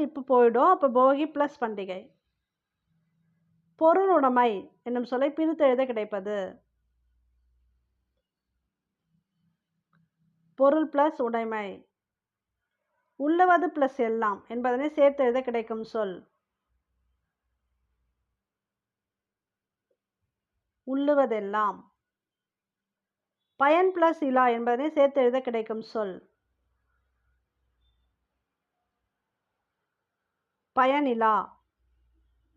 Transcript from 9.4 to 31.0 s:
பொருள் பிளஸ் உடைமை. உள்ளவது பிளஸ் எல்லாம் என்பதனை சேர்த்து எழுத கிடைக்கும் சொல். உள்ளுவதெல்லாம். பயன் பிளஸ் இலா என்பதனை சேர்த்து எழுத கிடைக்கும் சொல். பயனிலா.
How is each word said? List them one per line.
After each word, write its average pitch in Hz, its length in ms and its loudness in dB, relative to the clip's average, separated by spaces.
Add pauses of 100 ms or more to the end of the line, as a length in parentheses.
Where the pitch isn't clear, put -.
பொருள் 285 360 4
பிளஸ் 294 320 0
உடைமை. 226 400 -6 (1600)
உள்ளவது 349 500 2
பிளஸ் 269 220 -2 (100)
எல்லாம் 220 300 -2 (160)
என்பதனை 247 320 -2 (120)
சேர்த்து 277 280 4
எழுத 247 220 0
கிடைக்கும் 226 460 -6
சொல். 208 240 -6 (4000)
உள்ளுவதெல்லாம். 214 880 0 (1800)
பயன் 330 340 4
பிளஸ் 330 320 0
இலா 254 180 2 (120)
என்பதனை 240 300 -2 (100)
சேர்த்து 277 260 2
எழுத 247 240 2
கிடைக்கும் 220 360 -6 (100)
சொல். 202 200 -6 (4000)
பயனிலா. 254 540 2 (1200)